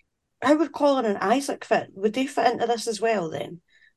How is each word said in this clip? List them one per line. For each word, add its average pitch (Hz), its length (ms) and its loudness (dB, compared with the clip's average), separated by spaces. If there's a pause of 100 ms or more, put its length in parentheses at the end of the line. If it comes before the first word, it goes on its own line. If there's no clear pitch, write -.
(420)
How 285 140 4
would 302 160 -2
Colin 277 320 2
and 202 140 0
Isaac 226 460 -2
fit? - 300 0
Would 202 180 0
they 262 140 0
fit 262 260 2
into 190 140 -2
this 226 200 -2
as 214 140 -6
well 208 280 0
then? 160 320 -8 (360)